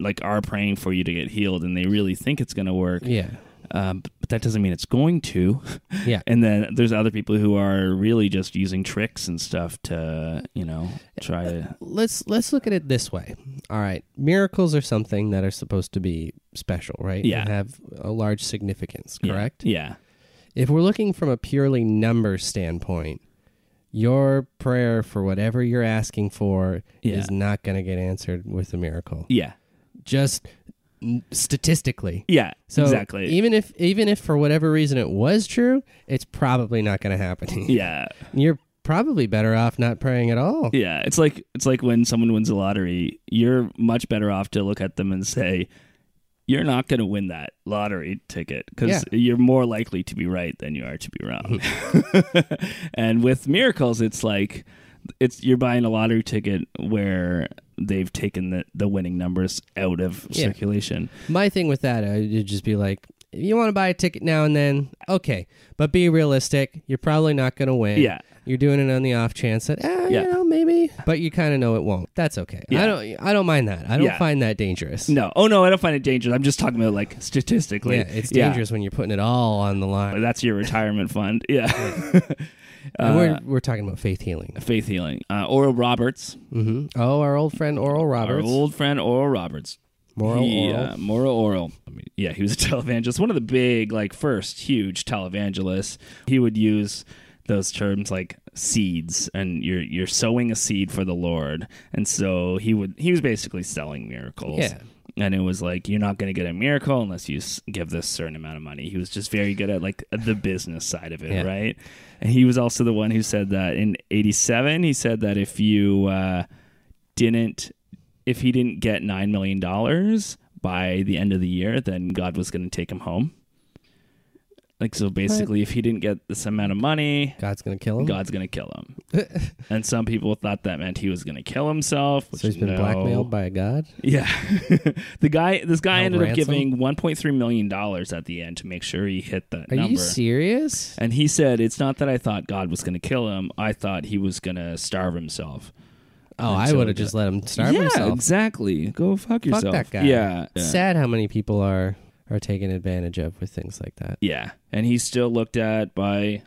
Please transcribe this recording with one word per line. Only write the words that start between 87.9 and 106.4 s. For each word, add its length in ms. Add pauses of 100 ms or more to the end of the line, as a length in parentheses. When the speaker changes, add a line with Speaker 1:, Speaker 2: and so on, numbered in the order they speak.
Speaker 2:
Roberts. 400
Speaker 1:
Our 60
old 220
friend 260
Oral 280
Roberts. 500 (380)
Speaker 2:
Moral 260
Speaker 1:
He, 300
Speaker 2:
Oral. 120
Speaker 1:
uh, 120
Moral 400
Oral. 360 (140)
I 40
mean, 160 (100)
yeah, 160
he 100
was 100
a 40
<laughs> 0
televangelist. 640
One 100
of 40
the 60
big, 520
like, 200
first 480
huge 440
televangelists. 920 (300)
He 120
would 180
use 480 (420)
those 260
terms 380
like 260 (180)
seeds, 800
and 320
you're, 160
you're 280
sowing 420
a 60
seed 340
for 140
the 100
Lord. 520 (260)
And 160
so 500
he 160
would, 240
he 120
was 100
basically 420
selling 460
miracles. 500
Speaker 2:
Yeah. 200 (380)
Speaker 1:
And 180
it 60
was 220
like, 260
"You're 100
not 200
gonna 140
get 140